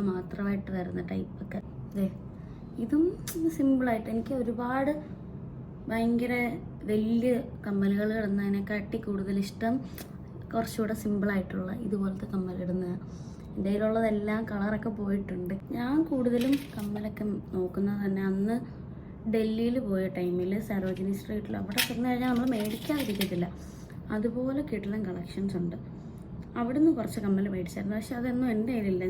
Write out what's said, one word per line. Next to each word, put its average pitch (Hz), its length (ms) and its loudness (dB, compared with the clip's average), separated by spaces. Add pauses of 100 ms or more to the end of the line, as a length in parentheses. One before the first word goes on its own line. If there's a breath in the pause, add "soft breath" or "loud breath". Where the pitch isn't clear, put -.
മാത്രമായിട്ട് 190 680 -2
വരുന്ന 180 260 -2 (100)
ടൈപ്പൊക്കെ. 190 480 -6 (360)
ദേ 196 100 2 (760 loud breath)
ഇതും 294 200 4 (520)
സിമ്പിളായിട്ട്, 254 580 4
എനിക്ക് 226 280 0
ഒരുപാട് 247 500 2 (960)
ഭയങ്കര 233 440 4 (560)
വലിയ 226 420 4 (340)
കമ്മലുകൾ 202 520 4
ഇടുന്നതിനെക്കാട്ടി 202 880 0
കൂടുതൽ 196 300 0 (100)
ഇഷ്ടം 226 280 0 (800 loud breath)
കുറച്ചുകൂടെ 220 500 0
സിമ്പിളായിട്ടുള്ള 190 680 0 (160)
ഇതുപോലത്തെ 190 460 0
കമ്മൽ 185 320 0
ഇടുന്ന. 180 200 0 (720 loud breath)
എൻ്റെ 196 140 0
കയ്യിലുള്ളതെല്ലാം 214 720 2 (100)
കളറൊക്കെ 208 480 0
പോയിട്ടുണ്ട്. 196 560 0 (220)
ഞാൻ 247 180 0 (140)
കൂടുതലും 247 440 4 (240)
കമ്മലൊക്കെ 208 500 -2 (280)
നോക്കുന്നത് 196 500 0
തന്നെ 190 260 2
അന്ന് 208 260 2 (760 loud breath)
ഡൽഹിയിൽ 226 440 4 (120)
പോയ 190 140 2 (160)
ടൈമിൽ 180 340 2 (160)
സരോജിനി 190 520 0
സ്ട്രീറ്റിൽ 214 400 -4
അവിടെ 196 260 -2
ചെന്ന് 240 220 0
കഴിഞ്ഞാൽ 247 240 2
നമ്മൾ 240 220 2
മേടിക്കാതിരിക്കത്തില്ല, 208 920 0 (680 loud breath)
അതുപോലെ 247 460 0 (100)
കിടിലൻ 208 380 -2
കളക്ഷൻസ് 180 520 -4
ഉണ്ട്. 175 160 -2 (840 loud breath)
അവിടുന്ന് 269 380 6
കുറച്ച് 214 260 -2
കമ്മൽ 196 300 4
മേടിച്ചായിരുന്നു, 196 460 -2
പക്ഷെ 220 200 -4
അതൊന്നും 247 340 0
എൻ്റെ 226 220 2
കയ്യിലില്ല. 190 340 2